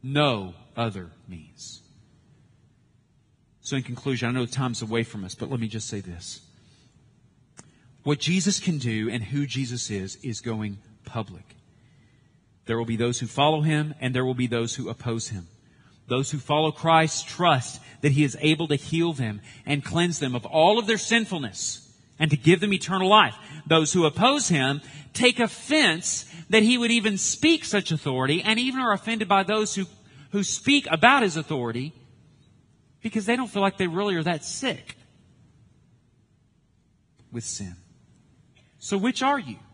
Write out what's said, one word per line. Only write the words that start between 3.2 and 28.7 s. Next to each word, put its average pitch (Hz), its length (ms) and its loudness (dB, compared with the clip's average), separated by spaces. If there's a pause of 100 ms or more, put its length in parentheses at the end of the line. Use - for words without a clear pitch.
So - 140 -6
in 131 80 -2
conclusion, 123 460 -4
I - 20 -2
know 127 140 -2
time's 127 360 -4
away 113 220 -2
from 101 220 -8
us, 87 100 -12
but - 140 -8
let 131 100 -4
me 113 80 -4
just 110 200 -8
say 104 120 -8
this. 87 420 -14 (1600)
What 147 160 0
Jesus 185 420 0
can 165 160 -2
do 113 320 -2
and 117 140 -4
who 135 220 -2
Jesus 123 440 -6
is, 95 340 -6
is 120 160 -8
going 107 380 -6 (260)
public. 95 400 -10 (1200)
There 113 120 -2
will 117 80 -4
be 113 120 -4
those 120 220 -2
who 117 80 -6
follow 151 340 2
Him, 151 400 0
and 127 120 -4
there 127 120 0
will 127 80 -2
be 123 140 -2
those 117 280 -2
who 127 140 -8
oppose 113 400 -6
Him. 90 180 -10 (600)
Those 131 240 -2
who 151 60 -6
follow 151 340 0
Christ 160 560 2
trust 156 540 0 (200)
that 147 100 4
He 147 120 4
is 135 160 0
able 156 280 2
to 147 80 2
heal 165 380 0
them 110 280 -6 (240)
and 143 180 -2
cleanse 170 360 -2
them 127 160 -2
of 117 100 -4
all 170 320 6
of 220 80 0
their 214 120 2
sinfulness 185 960 -4 (280)
and 151 100 2
to 143 80 2
give 165 220 6
them 202 140 0
eternal 190 360 0
life. 196 260 6 (300)
Those 156 280 4
who 175 120 4
oppose 233 420 2
Him 143 340 2 (320)
take 247 260 4
offense 226 880 0 (240)
that 214 140 6
He 247 140 6
would 233 140 2
even 214 260 2
speak - 480 2
such 202 260 0
authority, 143 500 0
and 220 160 0
even 254 220 -2